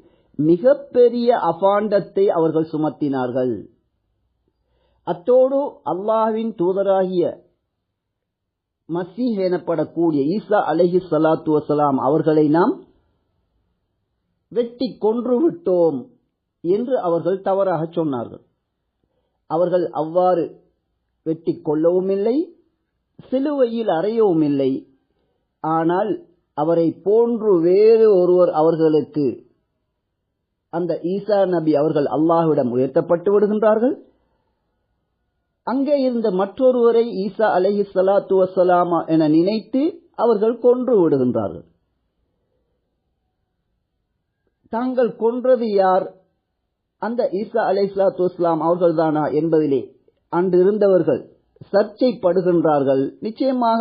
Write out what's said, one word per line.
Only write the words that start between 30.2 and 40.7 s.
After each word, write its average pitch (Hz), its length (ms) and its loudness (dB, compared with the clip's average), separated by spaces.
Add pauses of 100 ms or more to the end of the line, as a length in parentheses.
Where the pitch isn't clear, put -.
அந்த 170 180 -4 (160)
ஈசா 202 400 -2
நபி 160 280 0
அவர்கள் 147 360 0
அல்லாஹ்விடம் 156 600 2
உயர்த்தப்பட்டு 165 600 0
விடுகின்றார்கள். 214 640 2 (1700)
அங்கே 269 320 0
இருந்த 233 340 0
மற்றொருவரை 233 680 2 (140)
ஈசா 208 340 -2
அலைஹிஸ்ஸலாத்து 196 840 0
வஸ்ஸலாம் 180 600 2 (120)
என 160 220 2
நினைத்து 202 520 0 (340)
அவர்கள் 226 440 0
கொன்று 247 360 2